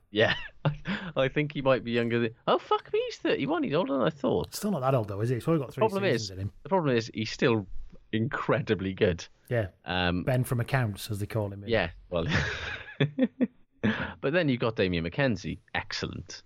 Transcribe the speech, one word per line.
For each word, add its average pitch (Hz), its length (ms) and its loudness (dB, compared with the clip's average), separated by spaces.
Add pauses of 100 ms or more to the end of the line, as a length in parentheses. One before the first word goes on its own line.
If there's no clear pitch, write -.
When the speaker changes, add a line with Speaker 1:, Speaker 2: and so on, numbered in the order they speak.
(120)
Speaker 1:
Yeah. 101 220 4 (420)
<laughs> 185 400 -6
I 135 120 2
think 147 260 0
he 143 80 -4
might 131 220 4
be 117 80 -4
younger 117 280 2
than... 117 120 0 (160)
Oh, 233 100 6
fuck - 340 -2
me, 415 140 2
he's 466 120 -10
thirty-one. 311 460 0
He's 147 120 0
older 220 180 0
than 262 80 0
I 190 80 4
thought. - 460 -2
Speaker 2:
Still 208 160 -2
not 156 100 -2
that 135 140 4
old, 110 140 2
though, 101 120 -4
is 120 80 0
he? 131 60 2
He's 113 120 -4
only 165 120 4
got 123 140 -6
three - 80 0
Speaker 1:
Problem 196 220 2
Speaker 2:
seasons 160 200 2
Speaker 1:
is, 98 80 -8
Speaker 2:
in 92 80 -12
him. 101 120 -4 (120)
Speaker 1:
the - 60 -14
problem 156 280 4
is, 117 160 -2
he's 110 180 -4
still 113 360 2 (460)
incredibly 113 800 0
good. 90 300 2 (260)
Speaker 2:
Yeah. 113 180 0 (180)
Speaker 1:
Um, 90 380 0
Speaker 2:
Ben 127 200 2
from 120 160 -2
accounts, 113 520 -2
as 101 80 -4
they 101 80 -4
call 101 260 -4
him. 101 140 -12
Speaker 1:
Yeah, 101 240 2 (180)
well. 85 160 0 (760)
<laughs> 143 60 4 (1160)
But 139 120 0
then 170 160 2
you've 123 100 2
got 113 160 0
Damien 90 300 2
McKenzie. 95 540 -2 (140)
Excellent. - 720 -8